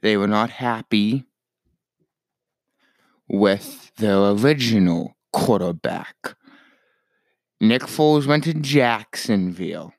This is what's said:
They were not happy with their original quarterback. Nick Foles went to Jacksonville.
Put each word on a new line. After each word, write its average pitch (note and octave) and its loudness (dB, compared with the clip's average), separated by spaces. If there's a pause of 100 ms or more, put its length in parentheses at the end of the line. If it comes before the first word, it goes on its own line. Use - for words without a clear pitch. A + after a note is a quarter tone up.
They A2 2
were G2+ 0
not G#2+ 0
happy A#2 -2 (2000)
with - -2
their G2+ 2
original G#2+ 0 (160)
quarterback. - -4 (1200)
Nick A2+ 2
Foles D3+ 0
went D3 0
to D#3+ -2
Jacksonville. G#2+ -2